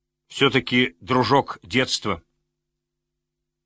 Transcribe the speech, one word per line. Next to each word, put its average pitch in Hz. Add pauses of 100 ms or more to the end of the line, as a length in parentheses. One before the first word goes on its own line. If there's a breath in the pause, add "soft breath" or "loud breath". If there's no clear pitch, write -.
(280)
"Все-таки 127
дружок 127
детства". 104 (1400)